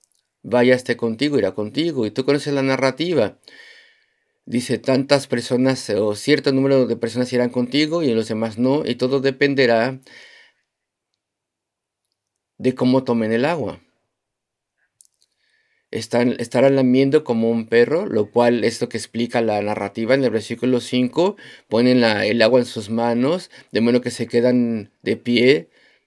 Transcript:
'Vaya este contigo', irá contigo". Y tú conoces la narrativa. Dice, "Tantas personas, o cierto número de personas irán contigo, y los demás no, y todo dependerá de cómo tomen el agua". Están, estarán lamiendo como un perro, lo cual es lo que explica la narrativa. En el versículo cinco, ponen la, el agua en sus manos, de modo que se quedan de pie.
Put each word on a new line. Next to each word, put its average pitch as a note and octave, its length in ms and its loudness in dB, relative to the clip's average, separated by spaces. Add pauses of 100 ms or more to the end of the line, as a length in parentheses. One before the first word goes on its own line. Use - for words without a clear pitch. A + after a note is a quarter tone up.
(420)
'Vaya B2 340 4
este B2 200 -4
contigo', A#2+ 420 -2
irá F#2+ 140 0
contigo". B2 540 -4
Y G#2 60 -6
tú C3 120 -6
conoces C#3+ 300 0
la C3+ 80 -2
narrativa. C3+ 760 0 (1080)
Dice, A#2 300 -4
"Tantas C3+ 500 0
personas, B2+ 640 -2
o G#2 260 0
cierto C#3+ 380 0
número C3+ 340 2
de A2+ 100 -2
personas A#2+ 360 -4
irán B2 160 2
contigo, C#3 540 -2
y C3 100 0
los A2 160 -2
demás A2 300 -6
no, C3+ 260 0
y A#2+ 120 -4
todo C3 240 0
dependerá C3 800 2 (2500)
de B2 160 0
cómo C3 300 2
tomen A2+ 280 0
el A#2+ 140 0
agua". C3+ 340 -4 (2000)
Están, A#2+ 500 -2
estarán C3+ 340 2
lamiendo C3+ 480 4
como A2+ 280 0
un A2+ 180 -2
perro, B2+ 360 2
lo G#2+ 280 -2
cual A#2+ 320 2
es A2+ 160 -2
lo A#2+ 80 -4
que A2+ 100 -8
explica A#2 420 -4
la G#2 220 0
narrativa. G#2 520 -4
En C#3 100 -4
el A#2+ 60 0
versículo A#2+ 500 -4
cinco, B2+ 560 -4 (320)
ponen B2 320 2
la, G#2+ 260 2
el A2+ 160 2
agua A#2+ 160 6
en A#2+ 80 2
sus G#2+ 240 -10
manos, A#2+ 580 -2 (220)
de G#2+ 100 -2
modo A#2+ 200 2
que A#2+ 100 -6
se A#2+ 160 -6
quedan A#2+ 640 0 (120)
de A2 140 -2
pie. B2 520 2 (380)